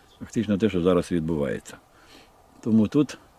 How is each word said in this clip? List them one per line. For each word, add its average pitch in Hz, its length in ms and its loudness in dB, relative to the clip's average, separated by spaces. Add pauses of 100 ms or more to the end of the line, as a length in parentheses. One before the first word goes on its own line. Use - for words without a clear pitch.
(180)
Фактично 104 400 -2
те, 107 100 2
що 92 140 0
зараз 90 300 2
відбувається. 78 640 -4 (840)
Тому 110 280 2
тут - 300 0 (200)